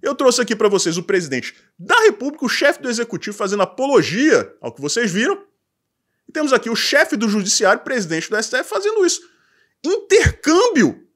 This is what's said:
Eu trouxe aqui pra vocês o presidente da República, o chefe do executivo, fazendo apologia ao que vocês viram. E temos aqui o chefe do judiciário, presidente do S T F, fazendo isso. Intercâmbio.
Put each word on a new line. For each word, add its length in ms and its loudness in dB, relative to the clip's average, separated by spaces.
Eu 100 -2
trouxe 300 2
aqui 140 -2
pra 120 2
vocês 300 0
o 60 -8
presidente 500 -4
da 220 -2
República, 440 0
o 40 0
chefe 340 0
do 80 -6
executivo, 460 -6
fazendo 260 -2
apologia 960 2
ao 140 -10
que 60 -18
vocês 320 -2
viram. 340 -2
E 40 -20
temos 200 -2
aqui 160 0
o 60 -2
chefe 420 0
do 120 0
judiciário, 560 0
presidente 440 -4
do 60 -6
S 160 -4
T 60 -4
F, 120 -4
fazendo 380 0
isso. 140 -2
Intercâmbio. 1300 2